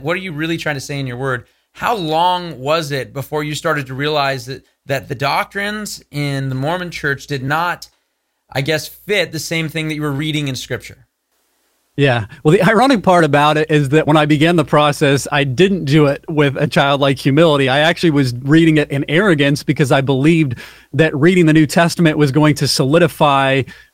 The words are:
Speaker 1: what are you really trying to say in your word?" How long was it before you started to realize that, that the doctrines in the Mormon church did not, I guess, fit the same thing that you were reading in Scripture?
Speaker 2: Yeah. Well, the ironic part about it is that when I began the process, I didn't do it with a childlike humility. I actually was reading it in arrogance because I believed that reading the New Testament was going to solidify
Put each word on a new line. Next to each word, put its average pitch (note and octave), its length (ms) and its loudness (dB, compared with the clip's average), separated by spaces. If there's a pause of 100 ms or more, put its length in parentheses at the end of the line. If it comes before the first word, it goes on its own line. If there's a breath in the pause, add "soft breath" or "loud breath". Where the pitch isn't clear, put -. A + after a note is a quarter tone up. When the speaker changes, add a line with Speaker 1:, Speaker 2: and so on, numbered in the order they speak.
Speaker 1:
what E3 140 -4
are F#3+ 40 -8
you F#3 120 -10
really D#3+ 260 -4
trying D#3 160 -6
to C3+ 60 -8
say C#3+ 180 -10
in C3+ 80 -6
your B2 100 -10
word?" B2+ 300 -6 (260)
How A3 220 -4
long E3+ 640 -2
was D3 320 -4
it B2 220 -8
before D3+ 320 -8
you D3+ 100 -8
started D3+ 320 -4
to C3 80 -12
realize C#3 520 -4
that, C3 180 -14 (220)
that C3+ 220 -6
the C#3+ 60 -8
doctrines G3+ 960 -6
in C#3 380 -6
the C3 60 -6
Mormon E3 360 -4
church C#3+ 380 -6
did C#3 140 -6
not, D#3+ 460 -4 (600)
I C3+ 100 -4
guess, D3+ 280 -4
fit F#3 440 -4
the D#3+ 60 -10
same D#3+ 300 -6
thing D#3 200 -6
that D#3 60 -6
you D3+ 80 -6
were D3 100 -4
reading D3 360 -4
in B2+ 80 -6
Scripture? - 500 -12 (920)
Speaker 2:
Yeah. B2 300 2 (160 loud breath)
Well, D3+ 80 2
the F#3 180 4
ironic A3+ 360 2
part F3 180 4
about D3 340 2
it D#3 140 -2
is D3 200 2
that D3 180 2
when D#3 80 4
I D3+ 100 4
began D#3 300 2
the D3+ 80 2
process, D3 640 2
I C#3+ 140 0
didn't E3 400 0
do D3 220 4
it C#3 220 -2
with D3 280 0
a D3 100 0
childlike C#3 540 2
humility. C#3+ 480 4
I C3 100 2
actually E3+ 320 2
was C#3 240 0
reading D#3 440 4
it D3 120 0
in C#3+ 180 -4
arrogance D3 540 2
because C#3+ 300 0
I C#3 80 4
believed C#3 580 0 (340 loud breath)
that D#3 220 0
reading E3+ 320 4
the D#3 60 4
New D#3 140 6
Testament E3+ 520 2
was D3 140 2
going D3+ 240 2
to C#3+ 100 -2
solidify C#3 960 2 (320 loud breath)